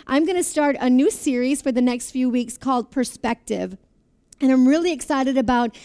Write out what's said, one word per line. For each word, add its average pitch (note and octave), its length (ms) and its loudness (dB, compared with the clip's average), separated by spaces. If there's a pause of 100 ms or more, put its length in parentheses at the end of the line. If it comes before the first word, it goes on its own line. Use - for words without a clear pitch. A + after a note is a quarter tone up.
I'm D4 180 2
gonna F4+ 160 0
start D4 380 0
a B3+ 100 0
new C4+ 220 4
series C4 500 -2
for C4+ 100 -2
the B3 100 0
next B3 280 -2
few B3+ 180 -2
weeks A#3+ 300 -4
called B3+ 320 -2
Perspective. G#3 880 -6 (640)
And C4 100 4
I'm B3+ 160 6
really E4+ 240 2
excited C4+ 460 -2
about A#3+ 480 0